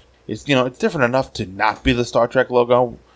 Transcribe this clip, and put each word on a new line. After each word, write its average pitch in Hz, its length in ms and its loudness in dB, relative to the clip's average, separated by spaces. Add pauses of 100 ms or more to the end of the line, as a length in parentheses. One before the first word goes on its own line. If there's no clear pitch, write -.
(280)
It's, 107 200 -8
you 143 80 2
know, 127 100 2
it's 127 140 -8
different 165 260 0
enough 127 280 0
to 107 120 -6
not 101 380 -4
be 131 100 2
the 120 120 -2
Star 117 220 2
Trek 127 220 0
logo 120 480 2 (180)